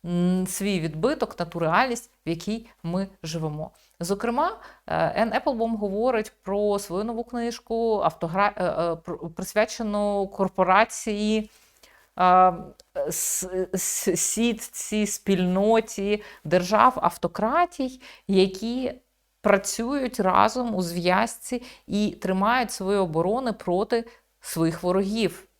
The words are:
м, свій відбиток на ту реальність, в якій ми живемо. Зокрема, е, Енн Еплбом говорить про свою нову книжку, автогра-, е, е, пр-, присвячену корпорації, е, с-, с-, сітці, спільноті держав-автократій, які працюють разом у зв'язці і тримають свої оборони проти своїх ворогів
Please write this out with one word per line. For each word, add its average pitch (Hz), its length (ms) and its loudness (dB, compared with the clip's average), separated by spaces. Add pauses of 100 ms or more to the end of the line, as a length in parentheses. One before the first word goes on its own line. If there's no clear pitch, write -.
м, 180 400 2
свій 196 340 -2
відбиток 160 580 -2
на 170 80 -4
ту 165 120 -10
реальність, 220 520 0 (160)
в - 20 -4
якій 202 380 -6 (160)
ми 185 260 -4 (140)
живемо. 156 480 -6 (300)
Зокрема, 233 560 -2 (300)
е, 160 260 0 (100)
Енн 233 100 0
Еплбом 226 440 -2
говорить 214 560 0 (100)
про 202 360 0
свою 202 260 -4
нову 233 200 -6
книжку, 233 800 -2
автогра-, 196 520 0
е, 185 80 -2
е, 170 320 0
пр-, 165 220 -10 (180)
присвячену 208 920 -2
корпорації, 208 1200 2 (680)
е, 185 320 8 (580)
с-, 185 640 -4
с-, - 420 -2
сітці, 220 880 -2
спільноті 202 1160 2 (220)
держав-автократій, 220 1600 2 (280)
які 208 640 0 (480)
працюють 233 800 0
разом 214 540 2
у 185 80 -2
зв'язці 180 800 -2 (240)
і 208 240 0
тримають 208 640 -2
свої 196 260 -2
оборони 190 540 -2
проти 220 520 -2 (360)
своїх 160 420 -2
ворогів 190 680 0 (120)